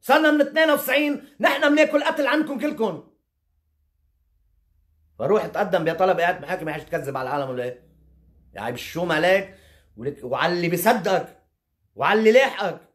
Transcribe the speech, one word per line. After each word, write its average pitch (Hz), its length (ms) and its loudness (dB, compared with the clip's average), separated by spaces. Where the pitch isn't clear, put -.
صرنا 311 300 4
من 294 100 2
اثنين 311 300 2
وتسعين 285 580 -2
نحن 285 340 2
بناكل 294 300 2
قتل 302 220 -2
عنكم 294 320 -2
كلكم. 220 500 -4
فروح 165 280 0
تقدم 175 380 -2
بطلب 165 360 0
إعادة 175 200 0
محاكمة، 160 320 -8
حاجة 151 100 -10
تكذب 139 340 -6
على 127 120 -6
العالم 139 220 -4
ولا 123 140 -6
إيه؟ - 240 -10
يعني 110 200 -8
بالشو 165 320 -8
مالك 180 540 0
ولك، 135 260 -8
وعلى 131 300 0
اللي 170 160 -2
بيصدقك 190 760 0
وعلى 160 240 0
اللي 220 140 6
لاحقك. 202 480 2